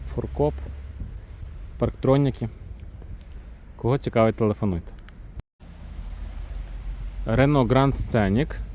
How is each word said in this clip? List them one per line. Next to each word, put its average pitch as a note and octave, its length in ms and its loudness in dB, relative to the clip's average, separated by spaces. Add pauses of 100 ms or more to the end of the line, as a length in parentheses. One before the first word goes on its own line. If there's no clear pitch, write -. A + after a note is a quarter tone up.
(140)
Фуркоп. D3 400 0 (1200)
Парктроніки. B2+ 720 2 (1300)
Кого B2 220 2
цікавить, A2+ 380 6
телефонуйте. G#2 560 2 (2250)
Renault C3 420 6
Grand C3 240 6
Scenic A2 640 2 (180)